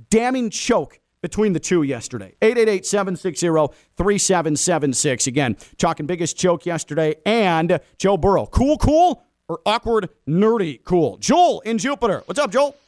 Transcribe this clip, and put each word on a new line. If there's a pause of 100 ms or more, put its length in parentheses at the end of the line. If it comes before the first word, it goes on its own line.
damning
choke (220)
between
the
two
yesterday.
Eight
eight
eight,
seven
six
zero, (260)
three
seven
seven
six.
Again, (200)
talking
biggest
choke
yesterday (100)
and (160)
Joe
Burrow.
Cool,
cool, (280)
or
awkward, (180)
nerdy,
cool?
Joel
in
Jupiter.
What's
up,
Joel? (140)